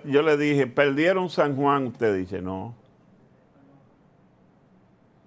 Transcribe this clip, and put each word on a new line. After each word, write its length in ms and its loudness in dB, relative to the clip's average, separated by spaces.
yo 180 2
le 140 2
dije, 320 2
"Perdieron 600 0
San 260 0
Juan", 320 0
usted 280 0
dice, 240 -6
"No, 360 -10